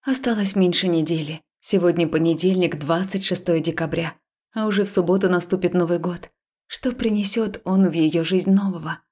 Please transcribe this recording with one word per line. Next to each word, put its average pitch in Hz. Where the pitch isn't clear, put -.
Осталось 226
меньше 185
недели. 160
Сегодня 175
понедельник, 165
двадцать 180
шестое 175
декабря, 160
а 220
уже 202
в 190
субботу 185
наступит 180
Новый 175
год. 175
Что -
принесет 214
он 190
в -
ее 160
жизнь 185
нового? 175